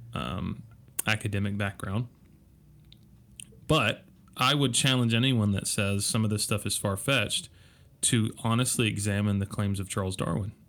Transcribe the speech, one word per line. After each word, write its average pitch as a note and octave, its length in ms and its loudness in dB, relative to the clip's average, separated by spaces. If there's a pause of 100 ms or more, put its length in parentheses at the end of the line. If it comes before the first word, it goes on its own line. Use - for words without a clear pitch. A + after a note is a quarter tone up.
(140)
um, E2+ 480 -6 (440)
academic G2+ 500 0
background. G2+ 520 -4 (1600)
But A#2+ 360 2 (320)
I C#3+ 180 2
would C#3 200 2
challenge B2 400 4
anyone A#2 380 4
that - 140 0
says G2+ 380 0
some A2 200 0
of G#2 60 0
this G#2 120 0
stuff - 240 -2
is G2+ 100 -2
far-fetched G#2 720 -2 (540)
to A2+ 300 2 (120)
honestly A#2 440 2
examine G#2 500 0
the G2 80 0
claims G2 340 -2
of F#2 80 -8
Charles F#2+ 280 -4
Darwin. G#2 360 -2 (160)